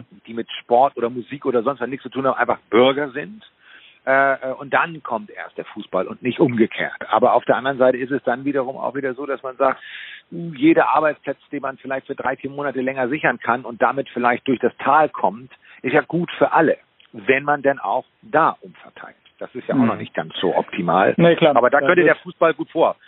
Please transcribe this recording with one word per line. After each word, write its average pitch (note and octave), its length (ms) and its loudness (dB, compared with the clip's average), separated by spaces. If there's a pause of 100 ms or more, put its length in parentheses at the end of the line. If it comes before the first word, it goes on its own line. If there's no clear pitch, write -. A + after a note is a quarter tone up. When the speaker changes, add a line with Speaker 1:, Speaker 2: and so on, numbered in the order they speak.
(260)
Speaker 1:
die A2+ 80 -14
mit A#2 160 -8
Sport B2 460 0
oder A#2 120 -2
Musik B2+ 380 -10
oder B2 160 0
sonst B2+ 180 -4
was A#2 80 -6
nichts C3 140 -10
zu A#2+ 80 -14
tun C3+ 160 -4
haben, B2 100 0
einfach A#2 220 0 (100)
Bürger C3+ 420 4
sind. F3+ 340 -12 (640)
Äh, C3+ 280 4
äh, C3 180 -8
und C#3 220 -10
dann D3+ 280 -2
kommt G#2+ 280 -6
erst - 260 -16
der E2+ 80 -8
Fußball F#2 440 -6
und G#2+ 120 -12
nicht B2 200 -2
umgekehrt. A2+ 680 -2
Aber A2 240 4
auf A#2+ 140 2
der B2 100 2
anderen C3 220 -4
Seite B2+ 180 4
ist B2 140 -6
es C#3 140 -4
dann B2+ 200 -4
wiederum C3+ 320 -4
auch A#2+ 180 -6
wieder C3+ 200 -6
so, C3+ 100 -12
dass C#3 180 -8
man C3 140 -12
sagt, C3+ 240 0 (500)
uh, E3+ 240 -10
jeder D3 360 4
Arbeitsplatz, D3 480 -2 (140)
den C#3 100 -6
man C3+ 160 -6
vielleicht C3+ 280 -8
für C#3 80 -8
drei, B2+ 220 -4
vier C3+ 140 -10
Monate C#3 320 -6
länger C3 260 -2
sichern C#3 300 -2
kann B2 260 -2
und A2+ 160 -8
damit C3 300 0
vielleicht A#2+ 360 0
durch C3 120 0
das - 180 0
Tal D3 320 4
kommt, A2+ 420 -4 (300)
ist C3 140 -4
ja D3 80 4
gut E3 300 -4
für - 200 0
alle, D#3+ 240 2 (360)
wenn C3 320 -2
man D3 180 -2
denn C#3 160 0
auch A2 260 -4 (160)
da C#3+ 400 0
umverteilt. - 560 -20 (220)
Das - 160 -14
ist F#2+ 140 -12
ja - 60 -2
auch C#3 40 0
Speaker 2:
Mhm. A#2+ 80 4
Speaker 1:
noch G#2+ 100 0
nicht - 160 -12
ganz E2 240 -8
so F2 180 0
optimal. E2+ 600 2
Speaker 2:
Nee, E3+ 200 6
klar. D#3 200 4
Speaker 1:
Aber D3 140 4
da C#3+ 100 4
Speaker 2:
Ja, C#3 60 -2
Speaker 1:
könnte F3+ 160 6
Speaker 2:
gut. D#3+ 60 6
Speaker 1:
der D#3 80 4
Fußball E3+ 360 0
gut D#3 180 -6
vor, C#3+ 260 2 (120)